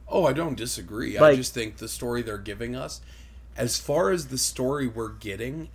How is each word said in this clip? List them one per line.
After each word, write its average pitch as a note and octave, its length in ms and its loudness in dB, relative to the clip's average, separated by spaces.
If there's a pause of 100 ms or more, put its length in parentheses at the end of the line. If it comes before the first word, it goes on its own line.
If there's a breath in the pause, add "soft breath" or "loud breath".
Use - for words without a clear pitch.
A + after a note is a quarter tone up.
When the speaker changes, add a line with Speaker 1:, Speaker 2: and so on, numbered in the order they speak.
Speaker 1:
Oh, F#3 160 4
I C#3 80 6
don't D3 240 -2
disagree. G#2 640 -6
I - 20 0
Speaker 2:
Like D3 160 12
Speaker 1:
just B2+ 180 -2
think A2 240 -4
the A#2 100 -8
story A#2+ 340 -2
they're G#2+ 160 -6
giving G#2+ 360 -6
us, C#3+ 260 -8 (560 soft breath)
as A#2 220 -2
far E3+ 320 2
as E3+ 180 0
the B2+ 100 -4
story C3+ 480 0
we're A2+ 240 -4
getting, A2 640 -6